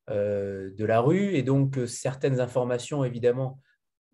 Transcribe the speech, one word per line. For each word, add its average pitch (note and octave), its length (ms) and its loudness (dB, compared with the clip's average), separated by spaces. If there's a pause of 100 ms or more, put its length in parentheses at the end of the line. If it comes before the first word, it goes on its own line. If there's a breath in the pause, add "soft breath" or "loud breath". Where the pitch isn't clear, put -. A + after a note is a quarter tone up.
euh, G2+ 680 -2
de G#2 100 -2
la A2 140 4
rue F#3 340 2
et C#3 100 2
donc, C3+ 340 2
euh, A#2+ 100 0
certaines C3 540 -2
informations B2 640 -2
évidemment B2 540 0 (540 soft breath)